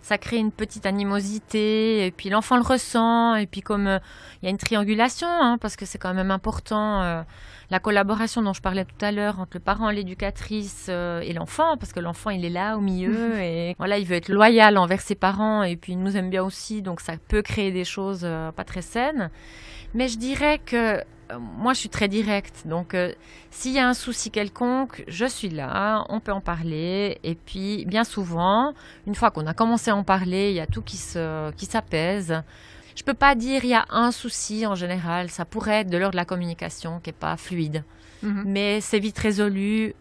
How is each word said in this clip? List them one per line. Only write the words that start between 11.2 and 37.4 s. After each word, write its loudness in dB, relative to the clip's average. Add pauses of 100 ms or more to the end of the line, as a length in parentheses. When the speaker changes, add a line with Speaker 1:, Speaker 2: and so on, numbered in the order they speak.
Speaker 1:
et -6
l'enfant, 0
parce -10
que -6
l'enfant, -6
il -2
est -2
là, -2
au -2
milieu, 0
Speaker 2:
<laughs> -
Speaker 1:
et -2
voilà, 0
il -2
veut 0
être -4
loyal 10
envers 4
ses -4
parents, 2
et 0
puis -10
il -2
nous 0
aime -2
bien 0
aussi, -6
donc -6
ça -8 (140)
peut 4
créer 0
des -2
choses, -6
euh, -4
pas -8
très -8
saines. -2 (640)
Mais 0
je -4
dirais 2
que, 0 (300)
euh, -10 (180)
moi, 2
je 0
suis -6
très 0
directe, -2
donc, -4
euh, 0 (380)
s'il -6
y 4
a 6
un 4
souci -4
quelconque, -2
je -2
suis -4
là, 0
on -2
peut -6
en -2
parler, -2
et -2
puis -6
bien 2
souvent, 0 (340)
une -2
fois 4
qu'on -6
a -4
commencé 2
à 4
en -2
parler, 2
il -2
y -2
a -6
tout -4
qui -12
se, -4
qui -10
s'apaise. 0 (540)
Je -12
peux 2
pas 6
dire 0
il 2
y 6
a 6
un 4
souci -4
en 0
général, -2
ça -6
pourrait 0
être -4
de 2
l'ordre 2
de 0
la 0
communication -6
qui -10
est -12
pas -4
fluide. -2 (400)